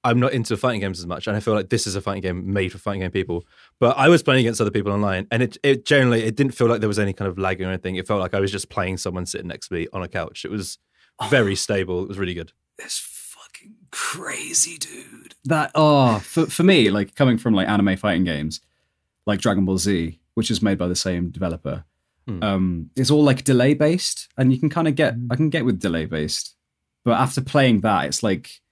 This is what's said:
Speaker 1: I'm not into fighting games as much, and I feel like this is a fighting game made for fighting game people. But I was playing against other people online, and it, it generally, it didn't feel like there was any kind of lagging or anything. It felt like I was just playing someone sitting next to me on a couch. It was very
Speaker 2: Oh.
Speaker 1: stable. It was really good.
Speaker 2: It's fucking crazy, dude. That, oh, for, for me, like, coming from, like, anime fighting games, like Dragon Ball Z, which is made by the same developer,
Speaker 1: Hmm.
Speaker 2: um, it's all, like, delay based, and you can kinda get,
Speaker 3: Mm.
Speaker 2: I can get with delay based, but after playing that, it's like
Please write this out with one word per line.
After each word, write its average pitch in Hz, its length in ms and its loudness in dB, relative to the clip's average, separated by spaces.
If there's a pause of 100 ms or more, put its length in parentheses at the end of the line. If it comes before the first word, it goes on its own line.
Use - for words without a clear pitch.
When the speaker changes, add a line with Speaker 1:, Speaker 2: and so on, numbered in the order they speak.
Speaker 1:
I'm 120 160 4
not 127 140 2
into 113 240 -2
fighting 113 240 0
games 95 180 -4
as 87 60 -12
much, 87 220 -6
and 104 100 -2
I - 40 0
feel 110 120 0
like 98 160 0
this 113 160 0
is 98 100 -4
a 98 60 -2
fighting 98 220 -4
game 92 280 -4
made 95 200 0
for 101 80 -16
fighting 98 220 -6
game 90 100 -4
people. 87 340 -4 (340)
But 123 180 4
I 135 120 6
was 170 140 6
playing 131 160 4
against 113 200 0
other 107 120 2
people 101 200 -2
online, 101 380 -2
and 117 140 0
it, 113 180 -6
it 135 240 2
generally, 123 380 4
it 110 120 -2
didn't 135 200 0
feel 120 120 2
like 113 120 2
there 110 100 0
was 101 80 0
any 98 160 0
kind 98 160 -4
of 90 80 -6
lagging 92 300 -2
or - 20 -4
anything. 92 280 -4
It 92 100 -6
felt 101 120 0
like 92 140 -4
I 101 60 0
was 98 120 0
just 101 180 -8
playing 92 280 -4
someone 90 300 -6
sitting - 200 -10
next - 200 -12
to 92 80 -8
me 85 180 -4
on 95 80 -6
a 87 60 -6
couch. - 360 -8
It - 80 -10
was 101 280 -8 (500)
very 117 220 4
Speaker 2:
Oh. 95 40 -2
Speaker 1:
stable. 92 460 -2
It 98 60 -8
was 98 100 -12
really 90 160 -4
good. 82 180 -10 (280)
Speaker 2:
It's - 180 -10
fucking - 800 -14 (160)
crazy, - 880 -4
dude. - 560 -14 (100)
That, 156 300 2
oh, 143 440 6
for, 160 280 0
for - 160 0
me, 160 260 6
like, 101 240 -2
coming 127 240 4
from, 113 160 0
like, 92 140 2
anime 98 280 2
fighting 92 280 0
games, 78 360 -4 (680)
like 101 120 0
Dragon 98 260 2
Ball 95 120 0
Z, 87 420 -2 (140)
which 113 160 -2
is 107 140 0
made 98 160 2
by 90 80 -2
the 90 80 -2
same 87 340 -4
developer, 82 540 -6 (440)
Speaker 1:
Hmm. 98 140 -8
Speaker 2:
um, 92 540 -2
it's 131 160 2
all, 151 120 6
like, 135 200 2
delay 135 320 4
based, 156 600 -2
and 131 160 2
you 127 60 2
can 156 120 0
kinda 160 220 0
get, 139 240 0
Speaker 3:
Mm. 120 140 -6
Speaker 2:
I 123 60 0
can 151 160 0
get 156 120 0
with 107 160 0
delay 82 280 -2
based, 78 480 -4 (500)
but 117 140 4
after 131 220 0
playing 131 400 4
that, 95 240 2
it's - 180 -4
like - 380 -2 (100)